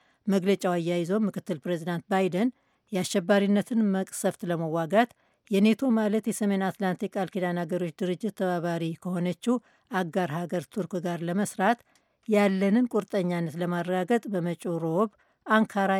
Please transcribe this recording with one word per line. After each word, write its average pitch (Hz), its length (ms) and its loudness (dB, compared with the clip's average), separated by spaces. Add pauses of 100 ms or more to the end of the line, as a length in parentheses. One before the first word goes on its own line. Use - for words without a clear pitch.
(280)
መግለጫው 190 460 2
አያይዞ 175 460 0
ምክትል 196 400 -2
ፕሬዚዳንት 170 460 -4
ባይደን 190 440 2 (420)
የአሸባሪነትን 202 960 2
መቅሰፍት 190 540 -2
ለመዋጋት 165 680 2 (420)
የኔቶ 208 380 4
ማለት 220 360 2
የሰሜን 202 380 0
አትላንቲክ 190 480 -2
ቃል 190 180 -4
ኪዳን 175 300 -2
ሀገሮች 175 360 -4
ድርጅት 185 400 -4
ተባባሪ 170 480 -2 (120)
ከሆነችው 180 600 -2 (360)
አጋር 180 400 -2
ሀገር 175 340 -4
ቱርክ 185 360 -8
ጋር 175 200 -4
ለመስራት 190 580 0 (480)
ያለንን 202 600 4
ቁርጠኛነት 175 680 -2
ለማረጋገጥ 175 720 0
በመጪው 175 500 -2
ሮብ 165 300 0 (360)
አንካራ 208 540 2